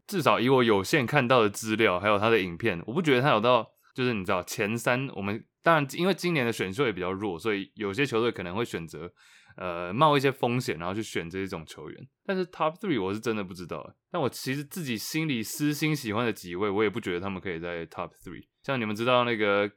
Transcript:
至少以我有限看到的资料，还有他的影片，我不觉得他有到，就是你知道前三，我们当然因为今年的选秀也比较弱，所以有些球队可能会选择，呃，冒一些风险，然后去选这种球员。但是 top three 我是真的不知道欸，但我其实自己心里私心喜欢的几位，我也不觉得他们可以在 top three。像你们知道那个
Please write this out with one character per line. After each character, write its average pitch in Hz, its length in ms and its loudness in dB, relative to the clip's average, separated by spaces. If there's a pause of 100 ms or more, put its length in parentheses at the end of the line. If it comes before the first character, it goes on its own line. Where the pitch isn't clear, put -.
至 185 140 -2
少 110 180 6
以 117 80 2
我 131 160 6
有 101 200 4
限 135 220 2
看 135 200 2
到 123 160 6
的 107 80 6
资 110 260 -4
料， 104 240 4
还 101 80 0
有 107 100 6
他 107 120 2
的 113 100 6
影 87 180 -4
片， 90 280 -2
我 113 80 -8
不 160 80 -2
觉 147 140 4
得 123 60 6
他 143 80 4
有 113 100 6
到， 117 260 4 (280)
就 131 100 -4
是 123 100 0
你 101 120 -4
知 101 60 0
道 90 120 2
前 110 340 -4
三， 127 380 0
我 98 60 -8
们 101 200 -4 (200)
当 170 140 4
然 143 180 2
因 165 120 -2
为 190 80 2
今 175 200 -2
年 135 120 2
的 117 60 2
选 95 220 -4
秀 135 120 0
也 113 60 2
比 90 80 -6
较 90 140 -2
弱， 95 260 -4
所 104 160 0
以 98 200 -6
有 101 180 -4
些 139 120 0
球 117 140 0
队 120 100 2
可 104 140 -4
能 87 100 -8
会 117 120 -2
选 85 200 -6
择， 78 240 -12 (460)
呃， 87 380 -6
冒 147 240 4
一 - 20 2
些 139 100 2
风 127 300 0
险， 107 180 -2
然 85 80 -6
后 92 80 -4
去 110 80 -4
选 85 280 -6
这 95 180 -4
种 87 180 -8
球 - 240 -14
员。 - 180 -16 (180)
但 196 100 -4
是 185 120 -2
top 160 300 -4
three 156 240 -2
我 95 120 -2
是 107 80 -6
真 117 120 -2
的 107 80 -4
不 95 120 -10
知 87 120 -12
道 80 120 -8
欸， - 160 -14 (180)
但 175 100 -2
我 131 60 2
其 - 260 -6
实 147 120 -4
自 180 180 -10
己 120 140 -2
心 156 320 -4
里 120 120 -2
私 147 320 -2
心 156 220 0
喜 123 160 -4
欢 117 140 -2
的 110 80 0
几 87 240 -10
位， 104 120 0
我 101 140 2
也 104 60 4
不 95 100 -4
觉 101 140 -4
得 87 80 -2
他 98 80 -6
们 92 120 -6
可 95 80 -8
以 82 80 -6
在 85 300 -8
top 87 220 -10 (160)
three。 - 180 -14 (200)
像 139 140 -2
你 117 60 -2
们 107 100 -2
知 110 120 -4
道 123 180 6
那 120 140 0
个 104 400 4